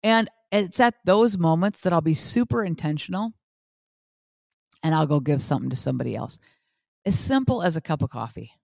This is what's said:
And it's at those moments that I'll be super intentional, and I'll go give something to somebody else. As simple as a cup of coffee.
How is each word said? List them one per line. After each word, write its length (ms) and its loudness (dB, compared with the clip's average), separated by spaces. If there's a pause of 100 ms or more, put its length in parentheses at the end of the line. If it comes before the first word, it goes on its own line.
And 260 2 (220)
it's 280 -2
at 160 4 (100)
those 320 4
moments 440 2
that 120 0
I'll 80 4
be 120 2
super 500 0
intentional, 680 -4 (1500)
and 100 0
I'll 140 2
go 120 2
give 220 0
something 300 -2
to 40 -4
somebody 400 -4
else. 240 -10 (640)
As 120 0
simple 460 0
as 120 0
a 60 -2
cup 200 -2
of 80 0
coffee. 420 -10 (120)